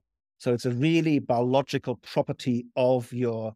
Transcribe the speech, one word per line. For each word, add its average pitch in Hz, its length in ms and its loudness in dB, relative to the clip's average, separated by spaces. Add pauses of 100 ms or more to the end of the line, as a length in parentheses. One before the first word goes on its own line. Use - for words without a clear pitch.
(380)
So 123 160 0
it's 120 120 -2
a 127 60 -2
really 160 480 2
biological 127 800 0
property 127 680 -2 (100)
of 127 380 2
your 113 420 -4